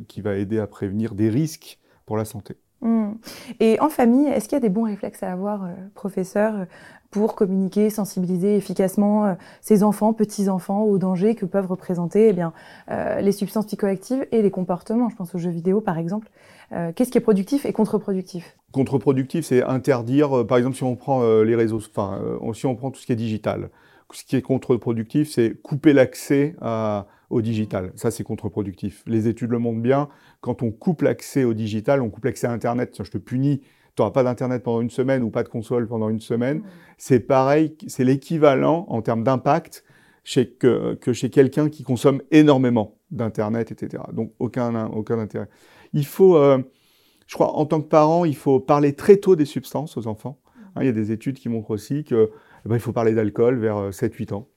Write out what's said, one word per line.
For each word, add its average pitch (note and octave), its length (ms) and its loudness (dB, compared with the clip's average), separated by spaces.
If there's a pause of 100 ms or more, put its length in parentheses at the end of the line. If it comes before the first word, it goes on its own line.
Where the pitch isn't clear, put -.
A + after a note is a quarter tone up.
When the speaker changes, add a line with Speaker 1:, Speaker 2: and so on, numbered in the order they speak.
Speaker 1:
qui - 140 -14
va G2+ 160 -2
aider G#2 220 -2
à G2+ 80 -4
prévenir G#2+ 460 -6
des G#2+ 160 0
risques D3+ 480 -4 (280)
pour G#2+ 100 -6
la A2 80 -2
santé. - 320 -12 (240)
Speaker 2:
Hmm. A3+ 360 -2 (440)
Et A3 220 4
en D4+ 80 2
famille, C4 380 4
est-ce A3 200 -2
qu'il D4 80 -4
y C4+ 60 0
a - 0 -
des A#3 80 2
bons A3 140 0
réflexes G#3 400 -6
à F#3 80 -6
avoir, G3 320 -6
euh, F3 100 -10 (220)
professeur, G3+ 600 -2
euh, F#3+ 100 -6 (460)
pour G#3+ 240 0
communiquer, F#3+ 540 0
sensibiliser F#3+ 680 -2
efficacement, G3+ 680 0
euh, F#3+ 80 0 (280)
ses G#3 220 6
enfants, G#3+ 300 2
petits-enfants G3+ 680 -2
aux G#3 160 2
dangers F#3+ 380 0
que G3 100 -6
peuvent F#3+ 220 -2
représenter, F3+ 640 2
eh G3+ 40 4
bien, E3+ 180 -2 (400)
euh, - 300 -4
les G3+ 100 2
substances G#3 360 -4
psychoactives G3+ 640 -4
et A3+ 100 2
les G3 100 2
comportements ? G3+ 580 -2
Je - 60 -10
pense - 180 -10
aux F#3 40 -6
jeux E3+ 140 -4
vidéo, F#3 280 0
par F#3+ 180 -2
exemple. F#3+ 320 -6 (440)
Euh, E3+ 200 -6
qu'est-ce B3+ 180 -2
qui A#3+ 60 0
est - 40 2
productif G3+ 440 0
et G#3+ 60 -2
contre-productif ? F#3+ 840 -4 (160)
Speaker 1:
Contre-productif, C3+ 720 0
c'est B2 180 2
interdire, C3 760 0
euh, A#2 60 2
par B2+ 120 2
exemple, B2+ 180 2
si - 80 -6
on B2 140 -2
prend, C3 240 -2
euh, A2 220 6
les A#2 120 4
réseaux, A2+ 220 0
enfin, G#2 440 -6
euh, A#2 200 -6
on, A#2+ 100 -6
si A2 140 -10
on C3 100 0
prend B2+ 160 -10
tout - 80 -20
ce - 60 -20
qui B2+ 80 -2
est - 20 2
digital, G#2+ 540 -4 (420)
ce - 140 -20
qui - 100 -4
est C3 60 2
contre-productif, B2 880 -2
c'est A2+ 300 2
couper D3 320 2
l'accès C#3 680 2
à, A2 460 -4 (220)
au - 120 0
digital. G#2+ 540 -4
Ça, A#2 160 -2
c'est G#2+ 120 -10
contre-productif. G2+ 840 -8
Les A2+ 200 0
études A#2 220 -4
le A#2+ 80 0
montrent A#2 240 -2
bien. C#3 280 0 (300)
Quand A#2+ 220 -6
on A#2 100 -2
coupe D3+ 300 -2
l'accès C3 440 0
au A2+ 100 0
digital, A2 460 -2
on A2+ 80 -4
coupe G#2+ 160 -12
l'accès B2 200 -4
à A#2+ 60 -2
Internet. A#2+ 400 -4
Tiens, G2+ 140 -12
je - 60 -20
te A2+ 60 -8
punis, C3 440 -2 (340)
t'auras G#2+ 160 2
pas B2+ 120 2
d'Internet B2 380 -2
pendant A#2 200 -2
une A#2+ 100 -4
semaine C3 320 0
ou A2 80 -4
pas A#2+ 100 -2
de A2 60 -4
console A#2+ 400 -4
pendant A2 220 -4
une A2 100 -4
semaine. A#2+ 400 -2
Speaker 2:
Mmh. - 40 -12 (360)
Speaker 1:
C'est - 220 2
pareil, C#3+ 540 2 (120)
c'est B2 160 -4
l'équivalent C#3+ 840 2
en A2+ 140 -4
termes A2+ 220 -2
d'impact C#3 600 0 (400)
chez, - 240 0
que, A2+ 460 0
que B2 180 -4
chez A#2 200 -4
quelqu'un D3 380 4
qui D3+ 120 -12
consomme C3+ 480 0
énormément C3 680 4 (100)
d'Internet, A2 640 -4
et - 80 -12
cetera. - 340 -10
Donc, A2+ 240 -6
aucun, A#2 540 -4
aucun A2 260 -4
intérêt. G#2+ 320 -8 (440)
Il D3 120 0
faut, F#3 300 6
euh, C#3 240 6 (680)
je - 80 -20
crois, - 220 0
en D3+ 100 0
tant D#3 160 -2
que D3+ 60 -12
parent, D#3+ 380 4
il C#3+ 100 0
faut C3+ 240 2
parler C#3+ 340 2
très G3 240 8
tôt F#3+ 180 4
des D3+ 100 2
substances C#3+ 520 -8
aux A2 80 -8
enfants. A#2 340 -10 (360)
Hein, - 60 -4
il B2+ 40 0
y C3 40 4
a A#2+ 40 0
des G#2+ 180 -2
études C3 280 -6
qui A#2 100 -8
montrent A2+ 220 -6
aussi C#3 320 -4
que, A2 280 2 (340)
eh G#2+ 40 -8
ben, A#2 60 2
il G#2+ 60 0
faut A2 120 -6
parler A2+ 200 2
d'alcool A#2 460 2
vers, G#2+ 180 -2
euh, G2 140 -4
sept, A2 240 -4
huit G#2 160 -8
ans G2+ 260 -8